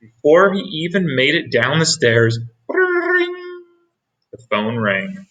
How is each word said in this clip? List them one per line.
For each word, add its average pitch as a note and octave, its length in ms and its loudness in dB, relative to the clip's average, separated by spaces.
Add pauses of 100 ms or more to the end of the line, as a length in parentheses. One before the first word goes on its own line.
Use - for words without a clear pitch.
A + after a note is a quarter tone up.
Before F3+ 520 4
he G3 80 -4
even F3 560 -4
made C3+ 180 2
it D#3 160 -4
down B2+ 280 0
the D#3+ 80 2
stairs, A#2 520 2 (300)
the F4+ 1700 -4 (120)
phone A2 280 -2
rang. G2 520 -4